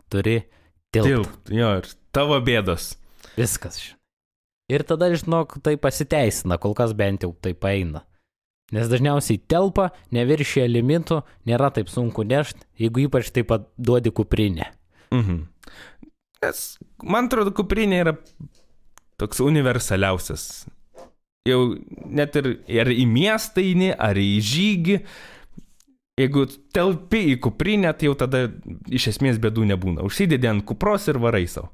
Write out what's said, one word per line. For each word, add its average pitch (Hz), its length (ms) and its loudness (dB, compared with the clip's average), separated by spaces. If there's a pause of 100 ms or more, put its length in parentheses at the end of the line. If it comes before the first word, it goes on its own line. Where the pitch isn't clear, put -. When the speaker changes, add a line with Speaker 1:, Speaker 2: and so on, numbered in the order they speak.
Speaker 1:
turi 110 380 0 (500)
tilpt.“ 113 140 4
Speaker 2:
Tilpt, 120 420 -2
jo, 117 280 2
ir 90 100 -6 (220)
tavo 143 300 2
bėdos. 110 560 0 (380)
Speaker 1:
Viskas, - 460 -4
žinai. - 180 -18 (720)
Ir 143 140 0
tada, 170 280 2
žinok, 165 500 -2
tai 151 140 2
pasiteisina, 135 840 0
kol 104 160 -2
kas 113 200 0
bent 101 300 -2
jau 87 100 -6
taip 90 280 -8
eina. 92 420 -2 (680)
Nes 113 160 -2
dažniausiai 127 520 0
telpa, 185 520 0 (180)
neviršija 131 580 2
limitų, 143 560 0 (220)
nėra 120 280 2
taip 107 160 -2
sunku 113 340 -4
nešt, 131 320 -2 (220)
jeigu 117 300 0
ypač 131 240 -2
taip 120 160 0
pat 113 260 0
duodi 120 380 2
kuprinę. 104 560 0 (440)
Speaker 2:
Mhm. 90 360 0 (920)
Nes, - 360 -6 (220)
man 233 280 0
atrodo, 220 240 0
kuprinė 196 500 0
yra 165 120 2 (1040)
toks - 220 -6
universaliausias. 120 1300 0 (800)
Jau 123 300 2 (300)
net 147 300 -2
ir, 139 120 2 (160)
ir 117 240 2
į 123 180 4
miestą 190 560 2
eini, 185 320 2
ar 104 220 0
į 101 240 2
žygį, 175 580 0 (1200)
jeigu 135 280 2 (240)
telpi 190 580 0
į 127 120 2
kuprinę, 175 540 0
tai 151 140 0
jau 139 80 2
tada 127 300 0 (400)
iš - 220 -2
esmės 120 300 0
bėdų 110 280 0
nebūna. 92 380 0
Užsidedi 127 440 0
ant 104 180 0
kupros 208 420 -2
ir 143 100 0
varai 113 300 0
sau. - 260 -12